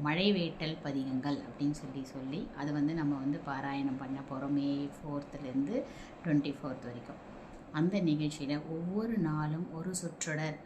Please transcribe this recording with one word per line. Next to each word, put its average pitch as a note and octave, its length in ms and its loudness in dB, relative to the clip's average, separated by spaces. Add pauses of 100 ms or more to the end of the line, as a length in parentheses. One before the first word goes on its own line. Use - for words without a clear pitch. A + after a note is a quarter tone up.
மழைவேட்டல் D#3+ 800 4
பதிகங்கள் C3+ 540 0
அப்படின்னு - 340 0
சொல்லி, C#3 340 -6
சொல்லி C3+ 420 -6 (100)
அதை D3 160 0
வந்து D3 200 4
நம்ம D3 240 2
வந்து C3+ 280 0
பாராயணம் C#3 520 0
பண்ண C3+ 220 -4
போறோம், C3+ 300 -4
மே C#3+ 360 2
ஃபோர்த்துலேருந்து C#3+ 960 -2 (400)
ட்வென்டி D3 300 4
ஃபோர்த் C3 320 -6
வரைக்கும். A#2 340 -10 (520)
அந்த F3 280 4
நிகழ்ச்சியில D3+ 680 2
ஒவ்வொரு F#3+ 480 0
நாளும் D#3 560 2
ஒரு F3 220 -4
சொற்றொடர் D#3 720 -2